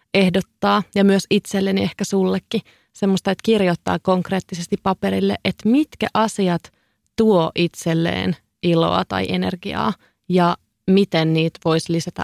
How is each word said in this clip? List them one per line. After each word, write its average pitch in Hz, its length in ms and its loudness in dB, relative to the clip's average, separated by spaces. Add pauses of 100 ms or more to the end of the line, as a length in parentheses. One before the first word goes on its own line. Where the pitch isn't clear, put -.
(140)
ehdottaa 196 680 0 (120)
ja 196 100 4
myös 196 260 4
itselleni 196 520 0
ehkä 196 220 -4
sullekin 190 560 -2 (320)
semmoista, 196 380 0
että - 140 -6
kirjoittaa 185 540 0
konkreettisesti 185 840 -4
paperille, 196 640 -2
että 190 240 -4
mitkä 269 460 0
asiat 202 480 0 (540)
tuo 196 400 4
itselleen 165 800 -2 (260)
iloa 170 420 2
tai - 240 -4
energiaa 185 640 -4 (360)
ja 175 280 2 (300)
miten 185 480 2
niitä 160 300 -2
voisi 165 280 0
lisätä 165 320 -6